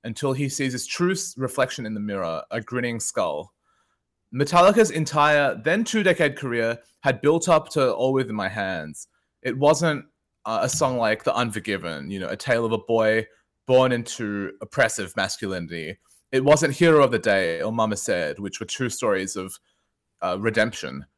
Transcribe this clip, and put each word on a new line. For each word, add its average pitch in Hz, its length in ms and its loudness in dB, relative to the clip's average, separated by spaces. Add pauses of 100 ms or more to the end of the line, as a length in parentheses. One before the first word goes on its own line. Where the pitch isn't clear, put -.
until 131 280 -4
he 139 160 -2
sees 135 240 -4
his 127 140 -6
true 175 260 0
s-, - 240 -6
reflection 127 480 -2
in 110 100 -6
the 104 60 -6
mirror, 92 500 -4
a 113 100 -4
grinning 120 400 -4
skull." 82 520 -4 (800)
Metallica's 175 600 6
entire, 147 720 2
then 190 180 0
two-decade 180 540 2
career 117 420 -2 (220)
had 131 200 0
built 165 280 2
up 156 220 4
to 131 220 2
All 131 200 0
Within 117 240 0
My 95 120 -2
Hands. 95 600 -6 (340)
It 127 160 -4
wasn't, 151 460 2 (420)
uh, 113 160 -2
a 123 60 0
song 127 300 0
like 110 260 0
The 135 100 0
Unforgiven, 92 760 -4
you 98 100 -6
know, 90 80 -6
a - 80 -6
tale 117 280 0
of 110 80 -2
a 113 60 -2
boy 110 480 2 (400)
born 127 240 6
into 104 640 -4 (100)
oppressive 110 540 -2
masculinity. 85 800 -6 (340)
It 131 140 0
wasn't 143 300 4
Hero 160 280 6
of 127 80 4
the 117 80 0
Day 90 420 2
or 107 120 -4
Mama 110 240 0
Said, 87 420 -2
which 101 220 -10
were 113 60 -8
true 127 220 -4
stories 98 460 -2
of, 95 240 -8 (640)
uh, 92 160 -2
redemption. 104 680 -2 (140)